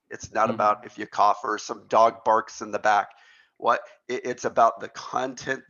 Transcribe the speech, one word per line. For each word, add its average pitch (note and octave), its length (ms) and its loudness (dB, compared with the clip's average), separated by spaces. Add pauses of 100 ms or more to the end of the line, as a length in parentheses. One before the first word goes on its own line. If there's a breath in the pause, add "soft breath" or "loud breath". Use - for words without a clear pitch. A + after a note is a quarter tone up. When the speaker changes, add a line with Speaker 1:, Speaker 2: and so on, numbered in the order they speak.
(100)
Speaker 1:
it's - 220 -16
not A2 160 2
Speaker 2:
Mm-hmm. A2 60 -2
Speaker 1:
about G#2+ 320 0
if - 120 -20
you G#2 80 -8
cough G2+ 380 2
or G#2+ 140 -2
some G#2 300 -12
dog A2+ 360 4
barks A2 380 2
in G#2+ 80 -12
the G#2 80 -4
back. G#2 320 0 (460 soft breath)
What? - 260 0 (260 loud breath)
It, B2 180 -6
it's A#2+ 180 -6
about - 360 2
the G#2 100 -12
content C3 800 -8